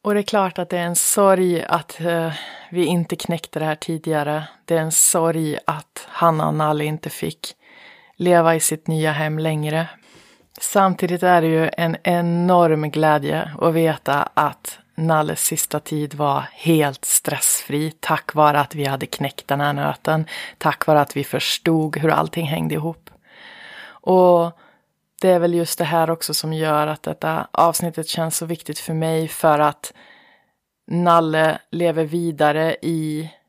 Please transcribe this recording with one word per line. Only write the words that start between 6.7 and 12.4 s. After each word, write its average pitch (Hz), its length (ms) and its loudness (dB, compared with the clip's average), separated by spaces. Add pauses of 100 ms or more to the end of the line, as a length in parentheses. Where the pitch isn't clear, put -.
inte 151 240 -6
fick - 460 -10 (600)
leva 170 400 4
i 165 40 -2
sitt 156 280 -4
nya 156 240 0
hem 151 280 -4
längre. 156 480 -2 (760)
Samtidigt 185 600 0
är 180 180 6
det 160 60 2
ju 160 300 2
en 165 260 -2
enorm 170 840 2